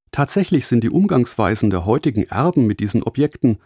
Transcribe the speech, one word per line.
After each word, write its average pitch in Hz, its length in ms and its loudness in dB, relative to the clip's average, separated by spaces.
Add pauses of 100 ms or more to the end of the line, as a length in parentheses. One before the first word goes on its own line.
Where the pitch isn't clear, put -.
(120)
Tatsächlich 147 560 -2
sind 113 180 2
die - 40 0
Umgangsweisen 117 800 0
der 90 160 -2
heutigen 107 380 0
Erben 143 420 0
mit 104 140 0
diesen 104 240 -2
Objekten 135 640 -2